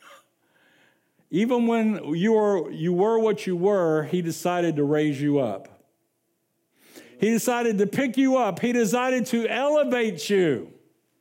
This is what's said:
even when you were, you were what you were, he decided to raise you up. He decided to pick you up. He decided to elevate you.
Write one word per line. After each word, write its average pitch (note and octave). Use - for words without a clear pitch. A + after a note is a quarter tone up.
even A#3
when A3
you G3+
were, G#3
you D#3+
were G#3
what A3
you F3+
were, E3+
he F3
decided E3+
to D3
raise D3+
you C#3+
up. A2+
He G3+
decided A#3
to G3+
pick C4
you C4
up. G#3
He A#3+
decided B3
to A#3
elevate B3
you. E3